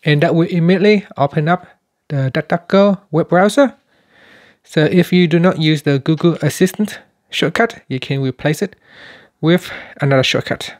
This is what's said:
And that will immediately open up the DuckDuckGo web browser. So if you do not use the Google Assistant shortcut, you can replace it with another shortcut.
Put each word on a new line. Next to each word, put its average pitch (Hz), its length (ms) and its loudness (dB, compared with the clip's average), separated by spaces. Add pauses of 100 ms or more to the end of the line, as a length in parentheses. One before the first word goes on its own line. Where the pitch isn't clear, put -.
And 147 180 2
that 165 100 2
will 165 140 2
immediately 190 580 2 (120)
open 151 320 -2
up 180 180 -2 (400)
the 135 260 -2
DuckDuckGo 190 680 0 (100)
web 156 160 -2
browser. 208 480 2 (880)
So 156 220 0
if 180 260 2
you 180 160 4
do 165 100 0
not 170 220 2
use 156 220 0
the 139 180 0
Google 160 360 0
Assistant - 640 -2 (320)
shortcut, - 600 -4
you 131 100 -6
can 139 220 -6
replace 135 400 -4
it 196 160 -8 (640)
with 170 280 0 (300)
another 139 240 2
shortcut. - 560 -6